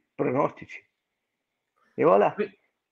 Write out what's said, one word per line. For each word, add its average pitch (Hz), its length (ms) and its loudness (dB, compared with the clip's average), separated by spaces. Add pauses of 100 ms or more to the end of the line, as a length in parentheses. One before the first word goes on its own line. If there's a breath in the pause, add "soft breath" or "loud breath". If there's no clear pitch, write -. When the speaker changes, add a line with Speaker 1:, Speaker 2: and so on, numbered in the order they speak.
(140)
Speaker 1:
pronostici. - 680 -6 (1160)
E 135 60 0
voilà. 185 280 4
Speaker 2:
Que-, - 260 -10 (340)